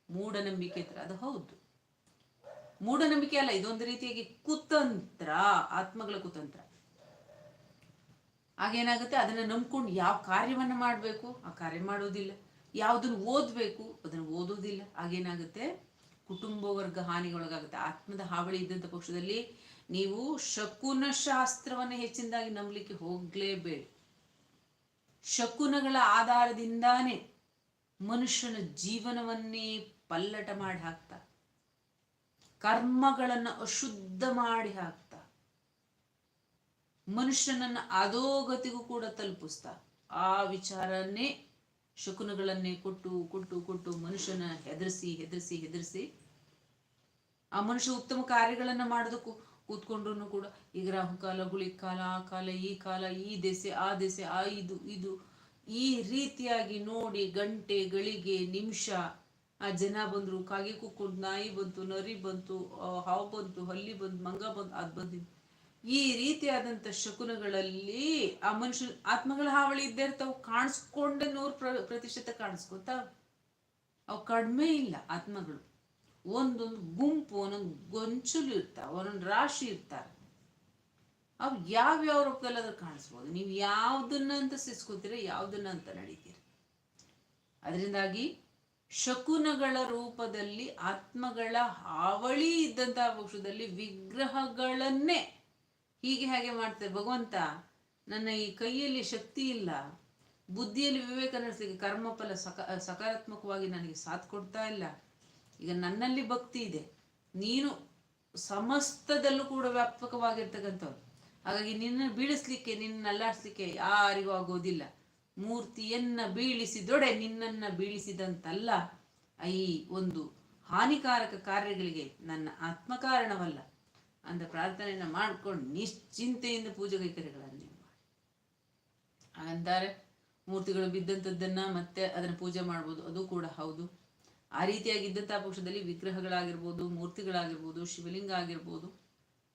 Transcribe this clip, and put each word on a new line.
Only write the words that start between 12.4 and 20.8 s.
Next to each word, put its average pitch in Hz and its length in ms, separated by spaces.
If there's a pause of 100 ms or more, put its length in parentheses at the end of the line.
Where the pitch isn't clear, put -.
ಯಾವ್ದನ್ನ 226 400
ಓದ್ಬೇಕು 226 920
ಅದನ್ನ 160 180
ಓದೋದಿಲ್ಲ. 190 600 (140)
ಆಗೇನಾಗುತ್ತೆ, 180 880 (400)
ಕುಟುಂಬ 208 380
ವರ್ಗ 196 340
ಹಾನಿಗೊಳಗಾಗುತ್ತೆ. 170 800
ಆತ್ಮದ 196 440
ಹಾವಳಿ 180 440
ಇದ್ದಂಥ 180 220
ಪಕ್ಷದಲ್ಲಿ 175 640 (380)
ನೀವು 214 480
ಶಕುನ 262 720